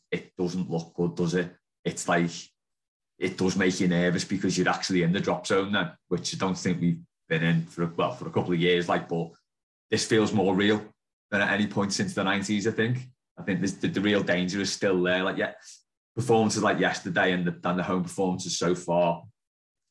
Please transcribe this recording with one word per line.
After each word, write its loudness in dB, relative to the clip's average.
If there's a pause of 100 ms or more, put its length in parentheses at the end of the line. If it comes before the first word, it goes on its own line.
(120)
it -8
doesn't -4
look -6
good, -2
does 0
it? -2 (300)
It's -6
like, 2 (840)
it -4
does 0
make 2
you 2
nervous 2
because -2
you're 2
actually 0
in 4
the 0
drop -2
zone 0
then, 0 (160)
which -4
I -8
don't -2
think -2
we've 2 (300)
been 0
in 2
for, -4 (100)
well, 0
for -12
a -10
couple 0
of 2
years, 4
like, -2
but -4 (580)
this 0
feels 4
more 2
real 2 (460)
than 2
at 0
any 2
point -2
since -2
the -2
nineties, 0
I 2
think. 0 (380)
I -12
think -2
this, -2
the, -4
the -2
real 2
danger 0
is -2
still 0
there. 2
Like, -2
yeah, -2 (640)
performances 2
like 2
yesterday 0
and 0
the, -4
and -2
the -2
home -2
performances -4
so 0
far, 0 (680)